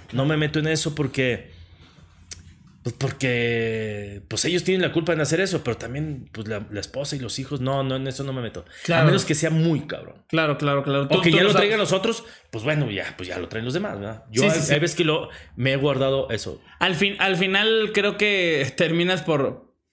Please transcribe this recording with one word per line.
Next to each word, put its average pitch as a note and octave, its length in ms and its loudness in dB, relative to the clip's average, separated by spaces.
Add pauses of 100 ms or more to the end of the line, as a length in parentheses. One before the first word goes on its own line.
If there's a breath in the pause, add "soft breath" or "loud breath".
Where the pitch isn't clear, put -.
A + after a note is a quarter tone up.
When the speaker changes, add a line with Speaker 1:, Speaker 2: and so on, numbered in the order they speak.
(120)
Speaker 1:
No B2+ 140 2
me D#3 120 2
meto D#3 200 0
en D3+ 100 0
eso D#3 260 0
porque, C3 560 -2 (1300 soft breath)
pues A#2+ 160 -6
porque, A2+ 1300 -2
pues - 180 -2
ellos E3+ 180 0
tienen F#3 180 2
la D#3+ 100 0
culpa E3 200 0
en D#3 80 0
hacer D#3+ 200 2
eso, F#3 220 0
pero A#2 140 -2
también, C3+ 560 -8
pues A2 160 -10
la, G#2+ 220 -6
la G#2 100 -8
esposa C#3+ 340 -6
y C#3+ 40 -4
los A#2+ 200 -8
hijos, C3+ 220 -6
no, C3+ 220 0
no, C3 140 -2
en C3+ 100 -6
eso C3+ 180 -6
no C3+ 80 -6
me C3 80 -6
meto. G#2 240 -10 (200 loud breath)
Speaker 2:
Claro. E3 180 4
Speaker 1:
A D3+ 40 8
menos D3+ 200 6
que D#3 80 2
sea D#3 160 2
muy D#3+ 360 4
cabrón. - 420 -12
Speaker 2:
Claro, D#3 280 2
claro, C#3+ 260 2
claro. C#3 200 0
Speaker 1:
O C#3 60 -2
Speaker 2:
Tú, E3+ 120 4
Speaker 1:
que E3+ 100 6
Speaker 2:
tú D#3+ 60 6
Speaker 1:
ya F3 60 6
Speaker 2:
lo G3 60 6
Speaker 1:
lo G#3 40 4
Speaker 2:
sabes. G3+ 120 6
Speaker 1:
traigan G#3+ 140 2
los E3+ 140 0
otros, A3 320 0 (260 loud breath)
pues A2+ 140 -8
bueno, D3 260 0
ya, F#2 280 -6
pues F#2 100 -10
ya F2 100 -6
lo E2+ 100 -6
traen A2 180 -6
los B2+ 80 -4
demás, F3+ 260 -4
¿verdad? A2 300 -10
Yo A2 120 2
Speaker 2:
Sí, - 60 4
Speaker 1:
hay, D#3+ 60 4
Speaker 2:
sí, E3 120 0
sí. C#3+ 80 2
Speaker 1:
hay D3+ 60 2
veces E3+ 160 0
que F3 80 2
lo, D3+ 240 0 (280 loud breath)
me B2+ 160 0
he C#3 40 2
guardado C3+ 540 0
eso. G2+ 320 -6 (160 loud breath)
Speaker 2:
Al F3+ 160 0
fin, G3+ 240 0
al F#3+ 180 2
final G#3 560 2
creo G3+ 240 0
que F3+ 600 0
terminas E3+ 460 2
por, C#3 520 -2 (180)